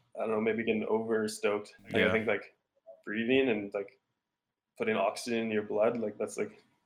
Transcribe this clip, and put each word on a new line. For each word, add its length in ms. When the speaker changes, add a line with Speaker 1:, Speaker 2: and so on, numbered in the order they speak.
Speaker 1:
I 40
don't 80
know, 100
maybe 240
getting 240
over 400
stoked. 440
Like, 100
Speaker 2:
Yeah. 60
Speaker 1:
I 40
think, 140
like, 280
breathing 440
and, 240
like, 260
putting 200
oxygen 420
in 120
your 120
blood, 380
like, 180
that's, 180
like, 280